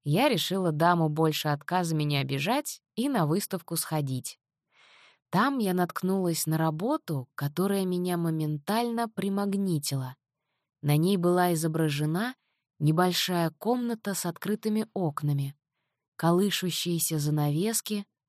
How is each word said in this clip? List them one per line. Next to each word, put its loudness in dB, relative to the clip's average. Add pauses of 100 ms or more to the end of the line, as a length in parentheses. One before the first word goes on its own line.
Я 2
решила 0
даму 4
больше 0
отказами 0
не 0
обижать -2 (140)
и -2
на 2
выставку -2
сходить. -4 (880)
Там 2
я 2
наткнулась 0
на 2
работу, -2
которая -2
меня -2
моментально -2
примагнитила. -2 (640)
На 2
ней 4
была 4
изображена 0 (440)
небольшая 2
комната -2
с -6
открытыми -2
окнами, -2 (640)
колышущиеся 0
занавески, 0 (220)